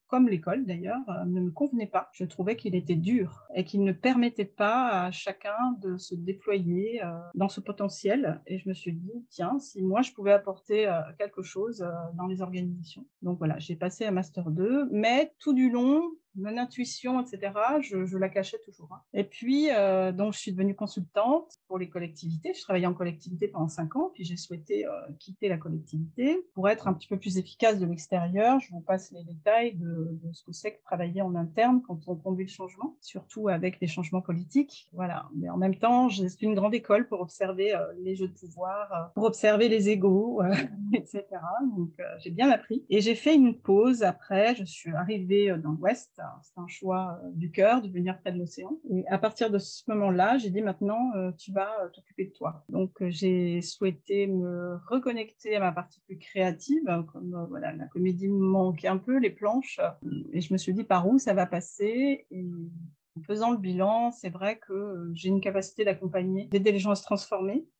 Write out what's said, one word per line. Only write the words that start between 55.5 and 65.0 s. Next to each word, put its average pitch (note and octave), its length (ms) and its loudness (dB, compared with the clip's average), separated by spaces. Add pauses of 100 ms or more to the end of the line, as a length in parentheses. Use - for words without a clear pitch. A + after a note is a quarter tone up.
à G#3 40 2
ma F#3 120 2
partie - 300 -10
plus F3+ 180 -16
créative, F#3+ 680 0
hein, E3+ 240 0
comme, F3+ 220 -10
euh, E3+ 140 -6
voilà, - 260 -8
la D#3+ 140 -10
comédie F3+ 400 0
me G3+ 100 2
manquait F#3+ 500 2
un F#3+ 120 0
peu, B3 180 0
les A#3+ 140 2
planches. A3+ 480 -2
Euh, E3 520 -4
et F3 100 -2
je E3+ 120 -2
me F#3 60 0
suis F#3 160 -2
dit : « A3 100 -2
Par F#3 240 4
où C4 80 8
ça B3+ 160 2
va F#3 140 2
passer ? » A3+ 840 -2
Et... F#3 140 -8 (720)
En D#3+ 60 -14
faisant G#3+ 260 0
le A#3+ 80 2
bilan, G3+ 540 2
c'est A3 180 -10
vrai G3 300 -4
que, - 140 -12
euh, F#3+ 420 -6